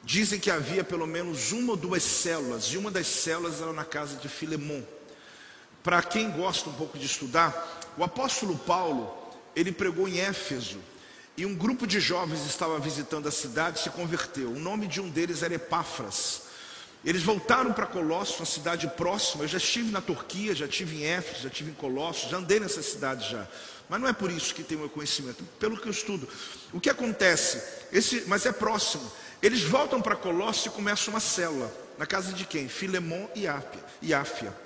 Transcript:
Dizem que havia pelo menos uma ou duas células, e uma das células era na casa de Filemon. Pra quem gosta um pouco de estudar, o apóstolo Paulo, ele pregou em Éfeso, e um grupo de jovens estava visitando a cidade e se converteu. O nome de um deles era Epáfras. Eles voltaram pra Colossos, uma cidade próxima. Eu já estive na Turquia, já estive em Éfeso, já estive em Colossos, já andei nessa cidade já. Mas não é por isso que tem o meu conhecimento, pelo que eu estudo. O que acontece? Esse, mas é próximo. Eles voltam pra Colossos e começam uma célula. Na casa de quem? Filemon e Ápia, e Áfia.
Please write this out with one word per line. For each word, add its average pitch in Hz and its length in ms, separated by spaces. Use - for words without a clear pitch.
Dizem 196 380
que 185 100
havia 170 320
pelo 170 240
menos 165 460
uma 240 200
ou 214 60
duas 175 260
células, 135 640
e 160 120
uma 202 120
das 180 160
células 165 540
era 160 140
na 156 100
casa 147 320
de 139 140
Filemon. 147 520
Pra 175 180
quem 220 300
gosta 175 380
um 147 40
pouco 147 240
de 139 80
estudar, - 920
o - 60
apóstolo 226 560
Paulo, 151 540
ele 170 180
pregou 185 340
em 180 140
Éfeso, 127 580
e 170 100
um 202 80
grupo 233 320
de 196 140
jovens 165 460
estava 160 340
visitando 147 480
a 147 40
cidade 156 480
e - 40
se - 60
converteu. 160 600
O 131 80
nome 202 280
de 175 140
um 190 80
deles 165 340
era 170 120
Epáfras. - 880
Eles 170 200
voltaram 233 480
pra 202 140
Colossos, 175 540
uma 170 60
cidade 165 400
próxima. 175 480
Eu - 20
já 165 100
estive 233 320
na 202 120
Turquia, 190 520
já 147 120
estive 160 320
em 147 80
Éfeso, 170 380
já 135 60
estive 156 220
em - 20
Colossos, 143 560
já 175 80
andei 190 220
nessa 190 220
cidade 131 480
já. 107 180
Mas 196 140
não 262 80
é 240 40
por 190 160
isso 165 240
que 165 100
tem 156 140
o 156 40
meu 147 80
conhecimento, 147 540
pelo 220 180
que - 100
eu 214 40
estudo. 180 360
O 175 60
que 285 100
acontece? 214 720
Esse, 226 360
mas 202 180
é 254 60
próximo. 202 580
Eles 214 220
voltam 262 380
pra 208 160
Colossos 190 480
e 220 40
começam 208 440
uma 214 80
célula. 147 520
Na 151 80
casa 185 280
de 185 100
quem? 147 240
Filemon 180 640
e 202 140
Ápia, 143 340
e 160 120
Áfia. 120 400